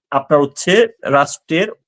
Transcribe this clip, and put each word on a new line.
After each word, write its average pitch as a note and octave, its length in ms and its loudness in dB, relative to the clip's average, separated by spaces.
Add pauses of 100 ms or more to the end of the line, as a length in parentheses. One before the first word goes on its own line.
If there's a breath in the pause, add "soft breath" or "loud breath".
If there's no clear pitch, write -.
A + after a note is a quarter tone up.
(100)
আপনার C#3+ 300 0
হচ্ছে F3 460 0 (180)
রাষ্ট্রের D3+ 640 -2 (200)